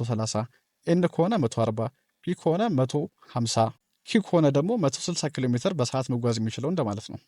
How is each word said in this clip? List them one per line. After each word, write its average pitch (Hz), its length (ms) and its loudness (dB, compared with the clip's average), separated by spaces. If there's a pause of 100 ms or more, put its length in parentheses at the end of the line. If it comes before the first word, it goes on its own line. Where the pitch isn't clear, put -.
ሠላሳ፣ 110 300 -2 (520)
ኤን 175 180 4
ከሆነ 175 320 0
መቶ 123 220 0
አርባ፣ 110 200 0 (440)
ፒ 180 120 -4
ከሆነ 165 360 0
መቶ 131 220 2 (340)
ሃምሳ፣ 117 280 -2 (520)
ኪ 220 140 2
ከሆነ 170 300 4
ደግሞ 143 260 2
መቶ 143 240 0
ስልሳ 170 280 -4
ኪሎ 131 200 -4
ሜትር 170 260 0
በሰዓት 131 340 -2
መጓዝ 120 280 0
የሚችለው 113 320 -4
እንደማለት 113 380 -2
ነው። 98 200 -12